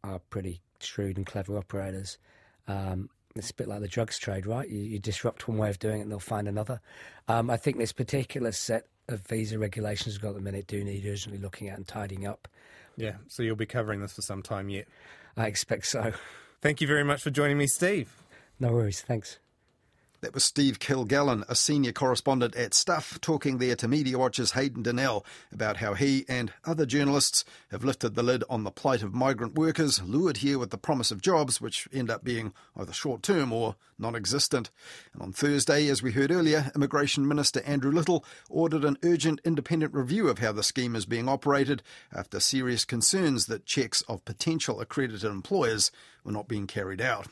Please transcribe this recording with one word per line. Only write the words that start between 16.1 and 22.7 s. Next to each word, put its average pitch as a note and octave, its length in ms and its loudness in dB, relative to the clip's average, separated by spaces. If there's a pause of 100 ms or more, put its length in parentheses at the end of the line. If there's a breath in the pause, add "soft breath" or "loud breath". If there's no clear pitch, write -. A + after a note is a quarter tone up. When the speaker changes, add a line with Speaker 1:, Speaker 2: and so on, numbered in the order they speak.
Speaker 2:
Thank D3 180 2
you D3+ 80 2
very D3 160 4
much C#3+ 180 2
for - 80 -2
joining C#3+ 280 4
me, C#3+ 100 4
Steve. F3 480 0 (440 soft breath)
Speaker 1:
No B2 120 2
worries, A2 300 2
thanks. - 380 -6 (840)
Speaker 3:
That - 120 -8
was A#2+ 120 2
Steve C#3 340 2
Kilgallen, C3 680 2
a B2 60 -2
senior C#3 360 2
correspondent B2+ 640 2
at A#2+ 180 -2